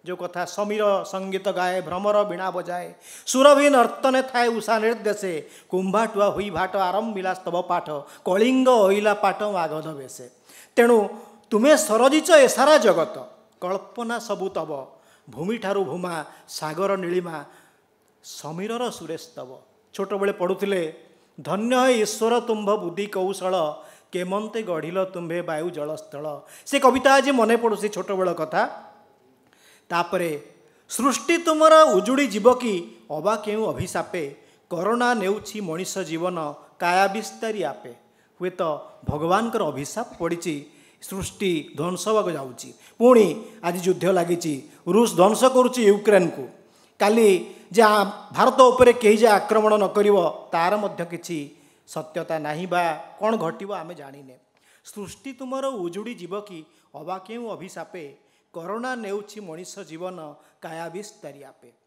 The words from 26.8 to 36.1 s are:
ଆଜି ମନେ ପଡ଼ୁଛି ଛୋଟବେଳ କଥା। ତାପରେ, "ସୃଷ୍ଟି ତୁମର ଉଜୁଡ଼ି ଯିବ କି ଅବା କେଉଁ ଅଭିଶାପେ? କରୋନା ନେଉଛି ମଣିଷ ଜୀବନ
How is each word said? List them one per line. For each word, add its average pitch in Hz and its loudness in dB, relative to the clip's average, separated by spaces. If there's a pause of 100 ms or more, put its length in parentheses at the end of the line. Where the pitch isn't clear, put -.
ଆଜି 277 4
ମନେ 226 4
ପଡ଼ୁଛି 214 -2
ଛୋଟବେଳ 185 -2
କଥା। 170 -4 (1000)
ତାପରେ, 170 -4 (360)
"ସୃଷ୍ଟି 269 -2
ତୁମର 320 6
ଉଜୁଡ଼ି 254 2
ଯିବ 208 4
କି 214 -4 (160)
ଅବା 165 -2
କେଉଁ 214 -6
ଅଭିଶାପେ? 160 -8 (360)
କରୋନା 233 0
ନେଉଛି 208 -4
ମଣିଷ 175 -8
ଜୀବନ 165 -6 (260)